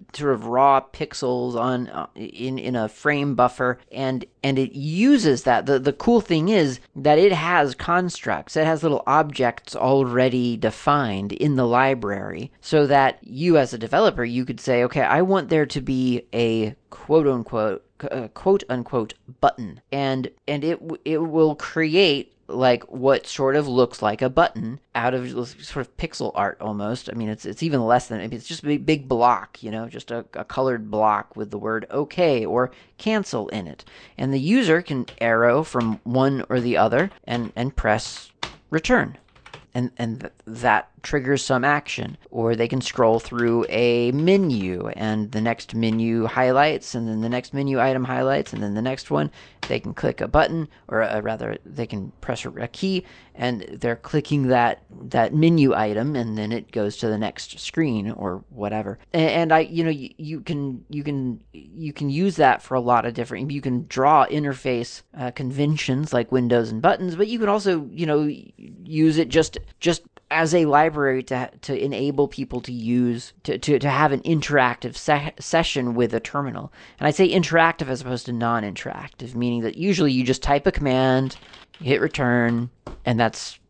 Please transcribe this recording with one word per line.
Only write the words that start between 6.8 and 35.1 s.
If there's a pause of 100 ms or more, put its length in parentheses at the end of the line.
that
it
has
constructs.
It
has
little
objects
already
defined
in
the
library,
so
that
you
as
a
developer,
you
could
say,
"Okay,
I
want
there
to
be (100)
a (140)
quote
unquote, (280)
uh,
quote
unquote (280)
button," (100)
and, (180)
and
it
w-,
it
will
create, (140)
like,
what
sort
of
looks
like
a
button (140)
out
of
l-,
sort
of
pixel
art
almost.
I
mean,
it's,
it's
even
less
than,
it's
just
a
big,
big
block,
you
know,
just
a,
a
colored
block
with
the
word
okay
or (260)
cancel
in
it. (320)
And
the
user
can (160)